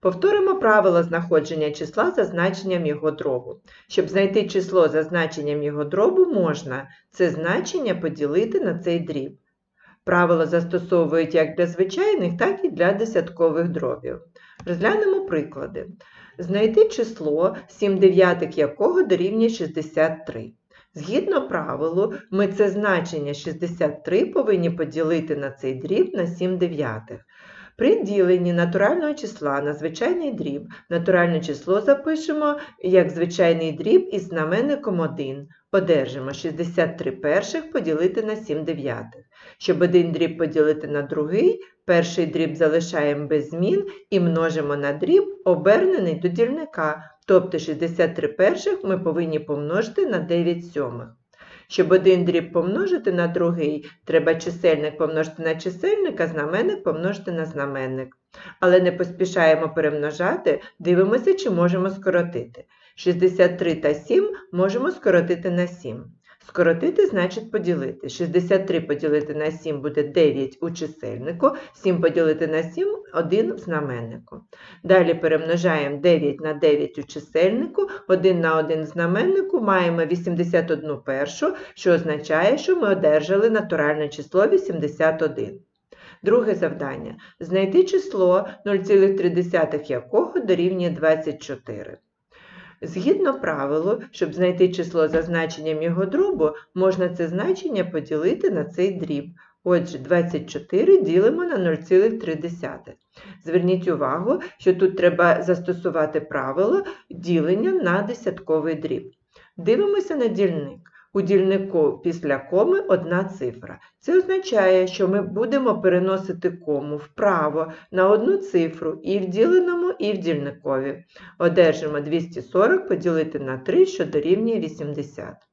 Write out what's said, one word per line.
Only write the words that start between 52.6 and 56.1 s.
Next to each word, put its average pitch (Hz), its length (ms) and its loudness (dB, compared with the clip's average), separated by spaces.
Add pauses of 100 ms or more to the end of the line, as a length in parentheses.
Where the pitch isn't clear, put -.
на 175 140 0
другий, 170 640 -2 (140)
треба 160 300 2
чисельник 156 640 -2
помножити 156 440 -2
на 160 120 -2
чисельник, 339 680 -2